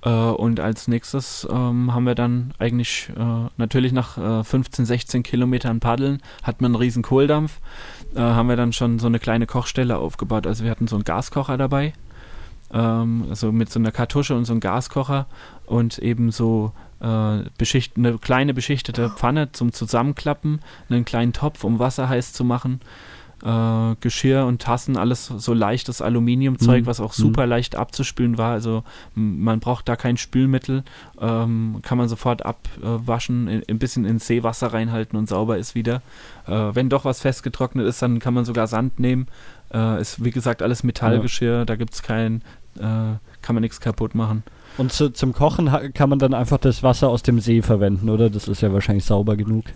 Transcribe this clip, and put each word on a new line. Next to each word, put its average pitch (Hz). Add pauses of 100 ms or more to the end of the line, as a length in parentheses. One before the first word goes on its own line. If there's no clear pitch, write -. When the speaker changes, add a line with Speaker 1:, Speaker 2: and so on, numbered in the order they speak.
Speaker 1:
Äh, 120
und 113
als 107
nächstes, -
ähm, 123
haben 123
wir 123
dann 120
eigentlich, 120
äh, 117
natürlich 127
nach, 127
äh, 110
fünfzehn, 127
sechzehn 123
Kilometern 123
Paddeln 135 (220)
hat -
man 123
einen 117
riesen 120
Kohldampf, 147 (560)
äh, -
haben 117
wir 120
dann 117
schon 117
so 117
eine 117
kleine 117
Kochstelle 123
aufgebaut. 101
Also 110
wir 113
hatten 113
so 110
einen 101
Gaskocher 127
dabei, 139 (840)
ähm, 113
also 107
mit 113
so -
einer 110
Kartusche 139
und 120
so 117
einem 113
Gaskocher 131 (400)
und 117
eben 117
so, 110 (260)
äh, 107 (120)
beschicht-, -
eine 117
kleine 131
beschichtete 123
Pfanne 131
zum 120
Zusammenklappen, 147 (300)
einen 120
kleinen 120
Topf, -
um 110
Wasser 131
heiß 123
zu 127
machen, 123 (640)
äh, 113
Geschirr 131
und 120
Tassen, 127
alles 120
so 120
leichtes 117
Aluminiumzeug, 123
Speaker 2:
Mhm. 117
Speaker 1:
was 120
auch 104
Speaker 2:
Mhm. 113
Speaker 1:
super 113
leicht 120
abzuspülen 120
war. 113
Also 113 (320)
m-, 101
man 113
braucht 123
da 117
kein 120
Spülmittel, 131 (360)
ähm, 113
kann 123
man 120
sofort 120
abwaschen, 117
äh, 107
ein 110
bisschen 123
ins 110
Seewasser 117
reinhalten 113
und 107
sauber 107
ist 104
wieder. 117 (440)
Äh, -
wenn 110
doch 135
was 131
festgetrocknet 127
ist, 113
dann 120
kann 123
man 123
sogar 117
Sand 117
nehmen. 127 (480)
Äh, 113
ist, -
wie 120
gesagt, 117
alles 120
Metallgeschirr, 117
Speaker 2:
Ja. 120
Speaker 1:
da 113
gibt's 110
kein, 113 (360)
äh, 110 (240)
kann 123
man 110
nichts -
kaputt 110
machen. 110 (340)
Speaker 2:
Und 131
zu, 143
zum 131
Kochen 151
ha-, 139
kann 135
man 139
dann 135
einfach 123
das -
Wasser 131
aus 120
dem 120
See 113
verwenden, 101
oder? 110
Das 104
ist 104
ja 101
wahrscheinlich 101
sauber 104
genug. 110 (120)